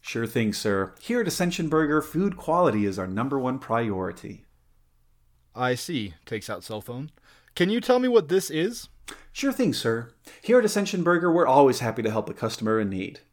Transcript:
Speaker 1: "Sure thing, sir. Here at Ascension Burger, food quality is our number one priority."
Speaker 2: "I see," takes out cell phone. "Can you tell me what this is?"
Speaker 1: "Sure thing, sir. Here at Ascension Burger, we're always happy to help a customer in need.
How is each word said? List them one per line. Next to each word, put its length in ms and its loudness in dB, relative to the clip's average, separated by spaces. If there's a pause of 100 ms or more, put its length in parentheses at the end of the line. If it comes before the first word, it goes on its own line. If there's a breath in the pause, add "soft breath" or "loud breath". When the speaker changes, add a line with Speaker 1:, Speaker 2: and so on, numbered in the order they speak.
Speaker 1:
"Sure 240 -6
thing, 260 0
sir. 480 -2
Here 220 -2
at 60 -2
Ascension 420 -2
Burger, 320 2
food 340 -2
quality 500 2
is 120 -2
our 100 -4
number 300 -4
one 220 -2
priority." 880 -4 (1080)
Speaker 2:
"I 200 0
see," 400 -6 (100)
takes 240 -8
out 140 -8
cell 180 -10
phone. 300 -12 (420 soft breath)
"Can 160 2
you 100 2
tell 200 2
me 80 0
what 220 4
this 200 0
is?" 400 -4 (420 loud breath)
Speaker 1:
"Sure 220 -2
thing, 200 2
sir. 380 -2 (300 loud breath)
Here 160 4
at 80 4
Ascension 380 0
Burger, 280 4
we're 140 4
always 340 6
happy 220 -2
to 100 0
help 180 -2
a 40 -8
customer 460 -2
in 100 -2
need. 300 -8 (140)